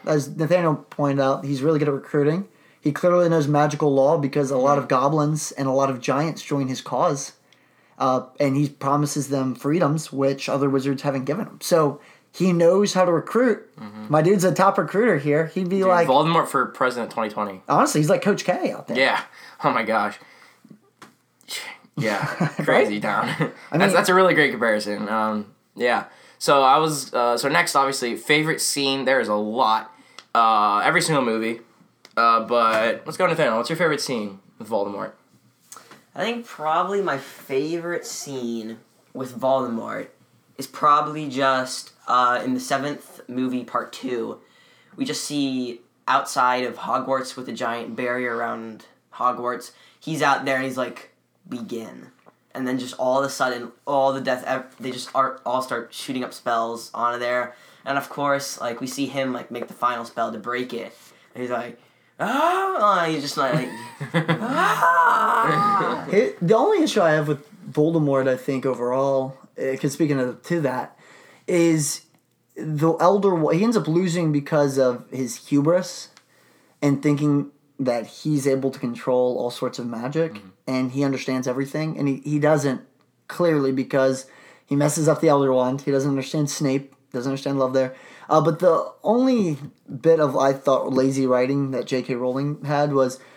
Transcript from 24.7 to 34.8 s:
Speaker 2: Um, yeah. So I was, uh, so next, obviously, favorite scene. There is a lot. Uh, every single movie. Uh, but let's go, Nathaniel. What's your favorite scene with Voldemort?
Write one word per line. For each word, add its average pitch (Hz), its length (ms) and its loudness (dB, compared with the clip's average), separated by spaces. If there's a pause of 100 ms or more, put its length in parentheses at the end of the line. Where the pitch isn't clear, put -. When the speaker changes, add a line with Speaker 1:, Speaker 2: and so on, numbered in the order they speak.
Speaker 2:
Um, 107 460 -2 (200)
yeah. 113 300 0 (340)
So 143 240 4
I 139 160 6
was, 156 360 -2
uh, 120 240 2
so 139 100 -2
next, 170 280 2
obviously, 135 400 0
favorite 156 440 0
scene. 135 440 -2
There 131 160 2
is 107 80 -2
a 104 60 0
lot. 110 560 0 (440)
Uh, 107 500 4
every 160 160 4
single 156 240 0
movie. 113 360 -2 (560)
Uh, 113 240 4
but 113 640 2
let's 156 100 -10
go, 185 100 2
Nathaniel. 147 300 0
What's 117 140 -2
your 165 60 -2
favorite 156 240 0
scene 107 400 -6 (180)
with 107 100 -16
Voldemort? 101 440 -4 (1000)